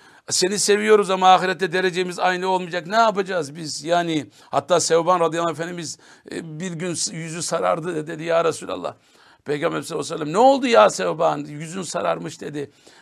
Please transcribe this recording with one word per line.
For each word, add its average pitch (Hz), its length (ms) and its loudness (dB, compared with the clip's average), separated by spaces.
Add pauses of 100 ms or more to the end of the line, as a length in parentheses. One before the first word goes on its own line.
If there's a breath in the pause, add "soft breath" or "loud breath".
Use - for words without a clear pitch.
(300 loud breath)
Seni 196 300 0
seviyoruz 208 500 4
ama 185 240 6
ahirette 185 380 2
derecemiz 180 480 -2
aynı 185 280 0
olmayacak. 180 400 -2
Ne 202 80 -2
yapacağız 190 600 0
biz?" 147 280 -10
Yani 165 440 0 (220 loud breath)
hatta 160 300 2
Sevban 165 400 2
radıyallahu 165 300 0
anh 156 60 -4
Efendimiz, 170 420 -8 (340 loud breath)
e, 160 280 -10
bir 185 120 -8
gün 170 220 -6
s-, - 220 -6
yüzü 165 260 -10
sarardı, 170 680 -2
dedi, 160 160 -10
"Ya 165 220 2
Resulallah." 90 500 -4 (500 soft breath)
Peygamber 151 360 -2
sallallahu 156 240 -6
aleyhi 160 160 -8
ve 151 40 -6
sellem, 151 80 -6
"Ne 185 40 -2
oldu 262 300 4
ya 214 220 8
Sevban? 160 500 0
Yüzün 151 420 -10
sararmış." 170 600 -6
dedi. 147 300 -10 (300 loud breath)